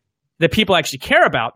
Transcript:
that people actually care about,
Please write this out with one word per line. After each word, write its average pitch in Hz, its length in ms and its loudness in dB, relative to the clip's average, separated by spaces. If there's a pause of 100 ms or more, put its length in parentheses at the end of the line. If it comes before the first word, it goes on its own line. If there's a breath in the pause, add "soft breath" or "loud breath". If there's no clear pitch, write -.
(380)
that 165 120 2
people 202 240 0
actually 151 260 -2
care 311 240 2
about, 131 320 -2